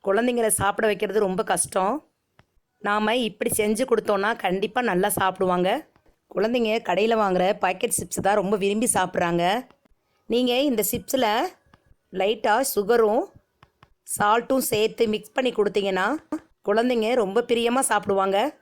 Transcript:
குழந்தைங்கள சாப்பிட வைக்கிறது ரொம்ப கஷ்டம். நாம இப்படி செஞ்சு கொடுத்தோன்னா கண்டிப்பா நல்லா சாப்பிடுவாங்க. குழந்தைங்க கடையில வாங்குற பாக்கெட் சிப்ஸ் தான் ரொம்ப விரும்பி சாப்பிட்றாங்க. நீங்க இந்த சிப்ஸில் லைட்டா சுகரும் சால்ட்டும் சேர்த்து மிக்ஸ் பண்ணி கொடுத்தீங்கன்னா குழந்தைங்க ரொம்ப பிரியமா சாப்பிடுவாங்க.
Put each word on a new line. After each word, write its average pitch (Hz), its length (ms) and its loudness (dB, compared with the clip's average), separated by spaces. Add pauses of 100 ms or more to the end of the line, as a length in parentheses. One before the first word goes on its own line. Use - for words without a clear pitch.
குழந்தைங்கள 233 400 2 (100)
சாப்பிட 202 320 0
வைக்கிறது 202 360 0
ரொம்ப 185 260 -2
கஷ்டம். 190 420 0 (920)
நாம 214 280 0 (120)
இப்படி 226 320 -4
செஞ்சு 208 320 0
கொடுத்தோன்னா 208 400 0 (120)
கண்டிப்பா 196 460 -2
நல்லா 190 300 2
சாப்பிடுவாங்க. 185 500 0 (680)
குழந்தைங்க 220 380 0 (160)
கடையில 220 340 2
வாங்குற 185 240 2 (160)
பாக்கெட் 185 360 -2
சிப்ஸ் - 280 -8
தான் 208 140 4
ரொம்ப 196 220 0
விரும்பி 214 340 0
சாப்பிட்றாங்க. 175 480 0 (920)
நீங்க 247 240 0 (120)
இந்த 214 200 0
சிப்ஸில் 247 380 -2 (920)
லைட்டா 214 340 0 (160)
சுகரும் 226 500 2 (920)
சால்ட்டும் 240 560 2
சேர்த்து 220 320 0 (100)
மிக்ஸ் - 220 -12
பண்ணி 254 220 0
கொடுத்தீங்கன்னா 196 500 0 (580)
குழந்தைங்க 226 420 2 (100)
ரொம்ப 196 200 0 (100)
பிரியமா 233 400 2
சாப்பிடுவாங்க. 196 480 0 (240)